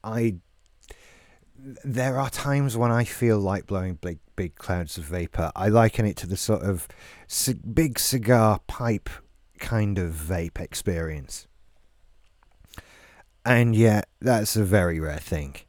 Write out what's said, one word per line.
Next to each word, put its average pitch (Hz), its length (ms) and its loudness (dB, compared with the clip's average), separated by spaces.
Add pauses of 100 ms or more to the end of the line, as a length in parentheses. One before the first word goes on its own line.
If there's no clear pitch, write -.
I, 110 360 -2 (1160)
there 131 600 -4
are 135 120 -2
times 139 460 0
when 117 140 2
I 117 140 4
feel 110 340 2
like 98 280 -2
blowing 92 280 -2
big, 82 240 -10 (160)
big 87 220 -6
clouds 90 420 -6
of 82 60 -10
vapor. 85 500 -4
I 98 140 0
liken 110 380 4
it 101 100 -4
to - 100 -12
the 92 100 -6
sort - 260 -2
of 92 260 -4 (400)
ci-, - 240 -4
big 120 480 -2
cigar 113 680 4
pipe 117 440 -4 (480)
kind 104 400 -2
of 87 140 -2
vape 82 460 -6
experience. 80 880 -6 (2000)
And 120 320 4
yet, 107 320 6 (120)
that's 113 360 2
a 107 80 4
very 90 340 2
rare 76 200 -6
thing. 71 380 -6 (120)